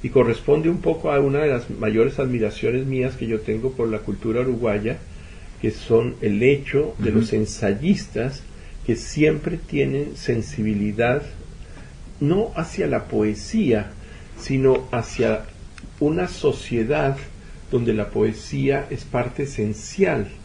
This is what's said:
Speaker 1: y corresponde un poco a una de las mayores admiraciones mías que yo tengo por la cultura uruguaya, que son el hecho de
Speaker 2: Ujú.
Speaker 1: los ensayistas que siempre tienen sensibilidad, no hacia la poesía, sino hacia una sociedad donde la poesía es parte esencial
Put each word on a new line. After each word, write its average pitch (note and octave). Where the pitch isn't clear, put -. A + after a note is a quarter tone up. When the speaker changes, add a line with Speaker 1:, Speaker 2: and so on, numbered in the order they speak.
Speaker 1:
y B2+
corresponde C#3+
un F3
poco D#3+
a C#3+
una C#3
de D3+
las B2+
mayores A2+
admiraciones B2
mías C3
que A2+
yo A2+
tengo A2+
por A2+
la A2
cultura A2+
uruguaya, A2+
que G#2+
son A#2
el G#2
hecho C#3+
de A2+
Speaker 2:
Ujú. A2
Speaker 1:
los A2+
ensayistas A2+
que A#2+
siempre D#3
tienen C#3+
sensibilidad, A2
no F3+
hacia E3+
la A#2+
poesía, A2+
sino C3
hacia A#2
una E3
sociedad C#3
donde A#2
la G#2
poesía C3+
es -
parte B2
esencial A#2